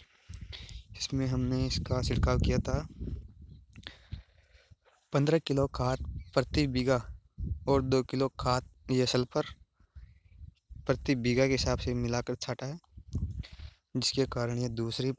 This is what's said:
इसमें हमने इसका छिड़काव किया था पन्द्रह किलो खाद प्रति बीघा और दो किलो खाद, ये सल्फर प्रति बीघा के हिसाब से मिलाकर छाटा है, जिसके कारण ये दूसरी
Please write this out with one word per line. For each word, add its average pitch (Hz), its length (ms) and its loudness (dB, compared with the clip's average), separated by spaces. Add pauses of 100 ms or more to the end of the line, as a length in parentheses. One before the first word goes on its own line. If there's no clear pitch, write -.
(960)
इसमें 135 300 -2
हमने 127 400 0
इसका 127 360 0
छिड़काव 127 380 4
किया 127 200 4
था 139 260 0 (2250)
पन्द्रह 151 280 4
किलो 139 320 2
खाद 127 340 -2 (280)
प्रति 147 340 2
बीघा 127 340 2 (640)
और 135 140 6
दो 131 200 4
किलो 135 280 0
खाद, 127 340 0 (260)
ये 127 160 4
सल्फर 123 380 0 (1400)
प्रति 139 300 0
बीघा 123 300 4
के 135 60 2
हिसाब 127 260 2
से 127 160 -2
मिलाकर 120 420 -2
छाटा 127 300 -8
है, 151 120 -8 (1160)
जिसके 131 300 0
कारण 120 320 -2
ये 123 120 -2
दूसरी 117 480 -2